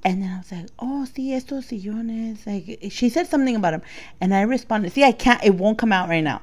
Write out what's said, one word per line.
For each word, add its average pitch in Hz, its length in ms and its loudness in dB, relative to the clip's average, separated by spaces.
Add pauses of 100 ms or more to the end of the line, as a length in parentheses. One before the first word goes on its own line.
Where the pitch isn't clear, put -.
And 190 180 0
then 190 80 -4
I 185 80 -8
was 185 140 -16
like, 175 140 -12 (120)
Oh, 269 340 -6
sí, 269 200 -6
estos 262 340 -6
sillones. 226 800 -8
Like, 202 460 -8
she - 160 2
said 330 180 2
something 262 300 2
about 185 180 2
em. 160 80 -4 (380)
And 190 140 2
I 196 80 6
responded. 214 500 0
See, 277 120 4
I 262 80 8
can't, 240 320 2
it 202 100 8
won't 202 240 0
come 220 140 2
out 185 160 2
right 165 140 2
now. 135 200 -2